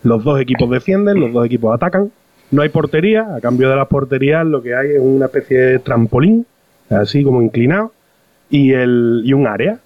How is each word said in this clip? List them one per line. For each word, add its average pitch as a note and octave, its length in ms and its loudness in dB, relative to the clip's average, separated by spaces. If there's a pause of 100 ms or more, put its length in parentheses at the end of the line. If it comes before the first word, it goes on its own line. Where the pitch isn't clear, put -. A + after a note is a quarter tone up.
Los A#2 200 0
dos C#3+ 160 0
equipos B2 300 -2
defienden, F#3+ 500 0
los B2 140 -2
dos A#2+ 120 0
equipos A#2 280 -2
atacan, F#3 380 -2 (400)
no C#3+ 100 2
hay D3+ 80 0
portería, E3 560 0 (100)
a A#2 60 -8
cambio B2 280 0
de C3+ 60 2
las C#3 120 0
porterías C#3 580 0
lo D3 160 -2
que A#2+ 140 -6
hay C#3 160 -2
es C#3+ 80 2
una C3+ 260 2
especie C3 340 -2
de B2+ 200 2
trampolín, C3 680 0 (440)
así G#2+ 340 0
como B2+ 180 2
inclinado, C3 520 0 (560)
y, C#3 240 2
el, A#2+ 520 0
y C3 80 0
un C#3 140 2
área C3 380 -4